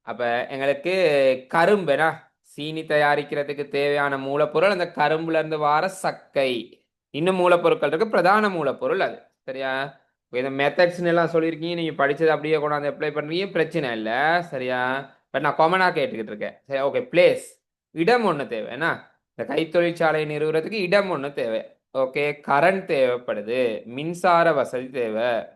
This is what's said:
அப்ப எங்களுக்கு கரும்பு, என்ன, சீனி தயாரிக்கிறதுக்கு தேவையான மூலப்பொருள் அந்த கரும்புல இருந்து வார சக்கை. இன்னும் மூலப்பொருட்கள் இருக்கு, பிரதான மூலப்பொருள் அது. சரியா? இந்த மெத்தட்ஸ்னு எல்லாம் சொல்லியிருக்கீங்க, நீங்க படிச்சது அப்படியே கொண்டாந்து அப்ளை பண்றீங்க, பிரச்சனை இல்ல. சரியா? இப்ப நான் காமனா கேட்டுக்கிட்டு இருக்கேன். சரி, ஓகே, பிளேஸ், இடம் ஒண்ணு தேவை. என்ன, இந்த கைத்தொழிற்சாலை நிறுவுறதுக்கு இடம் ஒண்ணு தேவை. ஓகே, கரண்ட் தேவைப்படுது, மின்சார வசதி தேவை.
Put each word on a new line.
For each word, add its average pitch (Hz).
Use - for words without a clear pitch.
அப்ப 120
எங்களுக்கு 139
கரும்பு, 170
என்ன, 156
சீனி 156
தயாரிக்கிறதுக்கு 147
தேவையான 143
மூலப்பொருள் 147
அந்த 175
கரும்புல 160
இருந்து 156
வார 151
சக்கை. 139
இன்னும் 180
மூலப்பொருட்கள் 170
இருக்கு, 165
பிரதான 208
மூலப்பொருள் 151
அது. 123
சரியா? 135
இந்த 127
மெத்தட்ஸ்னு 170
எல்லாம் 170
சொல்லியிருக்கீங்க, 165
நீங்க 160
படிச்சது 147
அப்படியே 151
கொண்டாந்து 147
அப்ளை 151
பண்றீங்க, 156
பிரச்சனை 156
இல்ல. 127
சரியா? 127
இப்ப -
நான் 147
காமனா 175
கேட்டுக்கிட்டு 113
இருக்கேன். 107
சரி, 135
ஓகே, 127
பிளேஸ், 165
இடம் 214
ஒண்ணு 147
தேவை. 110
என்ன, 143
இந்த 120
கைத்தொழிற்சாலை 160
நிறுவுறதுக்கு 156
இடம் 196
ஒண்ணு 143
தேவை. 113
ஓகே, 147
கரண்ட் 175
தேவைப்படுது, 123
மின்சார 170
வசதி 127
தேவை. 113